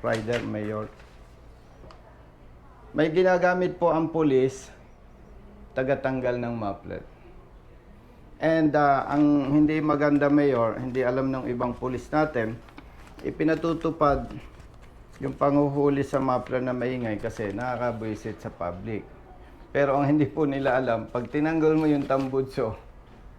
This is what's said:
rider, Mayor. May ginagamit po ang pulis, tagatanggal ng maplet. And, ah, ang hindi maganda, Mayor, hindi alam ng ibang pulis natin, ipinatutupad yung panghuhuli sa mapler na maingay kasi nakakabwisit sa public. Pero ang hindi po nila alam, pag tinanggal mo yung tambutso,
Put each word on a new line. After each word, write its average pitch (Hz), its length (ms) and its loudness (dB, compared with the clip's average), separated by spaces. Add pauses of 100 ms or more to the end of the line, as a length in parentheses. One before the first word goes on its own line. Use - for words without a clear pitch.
rider, 117 400 -2
Mayor. 107 480 -6 (2000)
May 156 240 0
ginagamit 180 640 2
po 170 160 4
ang 160 160 2
pulis, 135 640 2 (1040)
tagatanggal 131 640 -2
ng 120 160 -4
maplet. 95 480 -8 (1400)
And, 160 320 4
ah, 143 320 4
ang 143 480 2
hindi 151 260 4
maganda, 147 540 2
Mayor, 131 480 2
hindi 127 240 -2
alam 131 240 0
ng 131 240 -4
ibang 120 240 -4
pulis 123 320 -6
natin, 127 480 -2 (640)
ipinatutupad 156 1120 0 (880)
yung 135 160 -6
panghuhuli 143 640 2
sa 135 160 -2
mapler 127 480 0
na 127 80 -2
maingay 120 480 -4
kasi 107 320 -6
nakakabwisit 113 880 -6
sa - 80 -10
public. 95 560 -8 (640)
Pero 139 320 2
ang 139 80 2
hindi 151 160 4
po 151 240 -2
nila 135 320 0
alam, 113 320 -2
pag 123 160 -4
tinanggal 156 480 2
mo 156 80 2
yung 147 240 2
tambutso, 131 640 -2 (680)